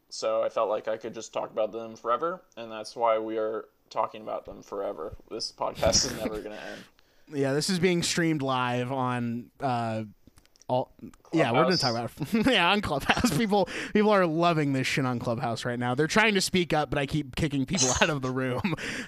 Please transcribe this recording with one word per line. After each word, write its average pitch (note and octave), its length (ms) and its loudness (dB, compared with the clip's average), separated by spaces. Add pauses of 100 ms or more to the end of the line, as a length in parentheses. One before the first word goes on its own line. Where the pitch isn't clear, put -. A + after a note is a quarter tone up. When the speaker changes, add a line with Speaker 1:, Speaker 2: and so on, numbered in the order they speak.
Speaker 1:
so - 340 -2
I A2+ 60 0
felt A2 220 0
like A2 180 -2
I A2 80 -2
could A2+ 180 -10
just A2+ 180 -12
talk - 180 -6
about A2 220 -2
them A2+ 240 -10
forever, D3+ 440 -2 (160)
and A#2 160 -12
that's G#2+ 240 -12
why A2+ 220 4
we A2 200 -4
are A2 280 -2 (240)
talking A2+ 320 -2
about G#2+ 240 -6
them G2+ 160 -14
forever. G2 520 -6 (160)
This A2+ 220 -8
podcast - 540 0
is B2 120 -6
never A2 220 -6
gonna G#2 160 -10
end. G#2 320 -12
<laughs> - 40 -20 (400)
Speaker 2:
Yeah, C3+ 200 0
this D#3 180 0
is F#3 80 0
being F3 240 4
streamed D#3+ 400 0
live B2 480 0
on, B2 720 -2
uh, A#2 420 -2 (640)
all, B2+ 240 -2 (420)
yeah, D3+ 200 2
we're - 100 6
gonna F3+ 140 4
talk B2+ 160 0
Speaker 1:
Clubhouse. A#2 420 -6
Speaker 2:
about, C#4 120 2
<laughs> C4 60 6
yeah, F3+ 200 4
on G#3 80 2
Clubhouse. D#3 580 0
People, G3+ 300 4 (240)
people G#3+ 180 6
are F#3+ 160 6
loving D#3 460 2
this C3 160 0
shit C#3+ 180 0
on B2 140 -2
Clubhouse A#2 440 -2
right A#2+ 140 -4
now. B2 160 0
They're D3+ 140 2
trying A3 260 4
to F#3+ 60 2
speak F3 320 0
up, D3 180 2
but C#3+ 80 0
I C#3+ 80 0
keep C#3+ 300 -4
kicking C#3 300 0
people C#3+ 280 0
<laughs> - 80 0
out F3 80 6
of D3 120 -2
the C3 100 -2
room. C3 420 -2 (340)